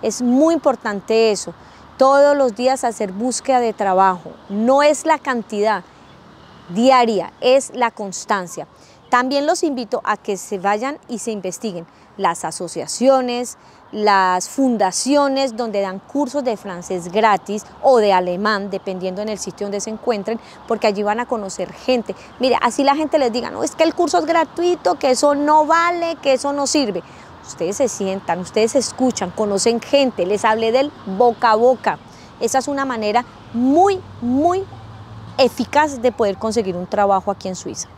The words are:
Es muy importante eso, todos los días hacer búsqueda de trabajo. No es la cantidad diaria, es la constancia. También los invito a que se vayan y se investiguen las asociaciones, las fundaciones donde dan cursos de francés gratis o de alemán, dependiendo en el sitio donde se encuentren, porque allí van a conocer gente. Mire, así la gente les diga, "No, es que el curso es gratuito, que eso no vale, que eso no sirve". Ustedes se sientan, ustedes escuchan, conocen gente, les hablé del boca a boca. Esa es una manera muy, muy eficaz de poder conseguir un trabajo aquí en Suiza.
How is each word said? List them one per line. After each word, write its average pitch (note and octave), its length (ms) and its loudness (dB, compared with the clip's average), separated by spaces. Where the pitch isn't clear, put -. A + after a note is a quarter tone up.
Es A3 180 -4
muy C4 320 4
importante A3+ 800 0
eso, F3+ 220 -8
todos C#4 400 6
los C4 180 0
días B3+ 300 0
hacer A3 280 -4
búsqueda B3 480 -2
de A#3 120 0
trabajo. F#3+ 600 2
No A#3+ 320 2
es D4 240 2
la D#4+ 100 4
cantidad G#3+ 640 -2
diaria, A#3 720 4
es C4 340 2
la A#3+ 160 0
constancia. F#3+ 760 -6
También C4 380 0
los E4+ 160 0
invito B3+ 420 -4
a G#3 140 -2
que G3+ 180 -6
se G3 220 -8
vayan G#3+ 400 -2
y A#3 120 -8
se - 100 -8
investiguen F3+ 560 -8
las F3 260 0
asociaciones, A#3+ 1120 0
las G3 560 2
fundaciones C4+ 1080 0
donde G#3+ 240 -4
dan F#3+ 200 -6
cursos C#4+ 420 -4
de A#3 140 -2
francés F3+ 560 -8
gratis G#3 520 0
o C4 160 6
de G#3 140 4
alemán, G3 560 0
dependiendo F#3 540 -8
en G#3+ 60 -6
el G#3 100 -6
sitio - 280 -10
donde G3+ 140 -6
se A3 100 -10
encuentren, A3 500 -4
porque A3+ 220 0
allí G#3 160 -2
van G#3 160 0
a B3 60 -4
conocer G3 460 -6
gente. A#3+ 440 -2
Mire, B3+ 220 2
así A#3+ 200 0
la C#4 140 4
gente D#4 220 0
les B3 140 2
diga, A#3 180 -6
"No, E2+ 120 -6
es - 140 -4
que D#4+ 80 2
el E4 100 2
curso E4+ 240 0
es D#4+ 80 0
gratuito, E4+ 720 0
que C4+ 160 0
eso C#4+ 220 4
no D4+ 320 4
vale, E4+ 500 0
que - 160 0
eso C#4+ 200 0
no C#4+ 140 -2
sirve". A3 360 0
Ustedes F#3 300 -6
se C4 120 0
sientan, F#3+ 520 -4
ustedes G#3+ 340 0
escuchan, B3 560 0
conocen G#3+ 500 0
gente, C4 460 0
les G3+ 180 -2
hablé A3+ 280 2
del C#4 180 2
boca A3+ 460 2
a - 20 6
boca. A3+ 440 2
Esa A#3 180 0
es B3+ 80 -2
una C#4 180 -2
manera A3+ 400 -2
muy, E4 480 4
muy D#4 440 0
eficaz C4+ 640 0
de B3 100 2
poder G3+ 260 -2
conseguir G#3 380 -2
un F3+ 100 -8
trabajo G3+ 440 0
aquí G3 160 -6
en F#3 100 -8
Suiza. - 420 -12